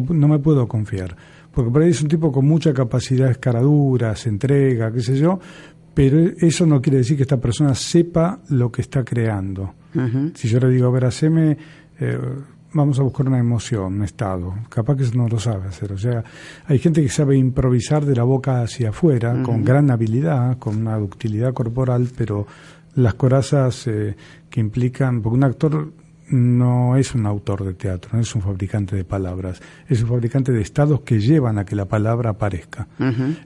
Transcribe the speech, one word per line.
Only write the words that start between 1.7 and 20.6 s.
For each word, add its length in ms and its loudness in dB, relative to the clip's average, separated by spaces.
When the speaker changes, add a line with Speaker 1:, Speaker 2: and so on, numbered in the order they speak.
Speaker 1:
por 120 4
ahí 80 6
es 100 0
un 80 0
tipo 240 0
con 120 2
mucha 280 4
capacidad, 560 0
escaradura, 840 2
se 140 -6
entrega, 600 0
qué 100 -4
sé 160 0
yo, 220 2
pero 240 4
eso 260 4
no 160 4
quiere 180 2
decir 180 2
que 60 2
esta 180 0
persona 340 2
sepa 640 0
lo 220 2
que 120 -6
está 200 -4
creando. 720 -4
Speaker 2:
Ujú. 420 -2
Speaker 1:
Si 120 -6
yo 120 2
le 100 2
digo, 180 2
"A 40 0
ver, 140 0
haceme, 520 2
eh, 160 -4
vamos 260 2
a 20 2
buscar 260 0
una 120 2
emoción, 560 -2
un 80 -2
estado", 500 -6
capaz 280 -2
que 80 0
eso 100 -2
no 120 0
lo 120 -2
sabe 280 -4
hacer. 240 -8
O 60 -8
sea, 260 -4
hay 100 2
gente 240 2
que 80 2
sabe 260 2
improvisar 720 2
de 100 2
la 60 2
boca 400 0
hacia 280 -4
afuera, 520 0
con 140 0
Speaker 2:
Ujú. 100 0
Speaker 1:
gran 240 4
habilidad, 720 0
con 180 -4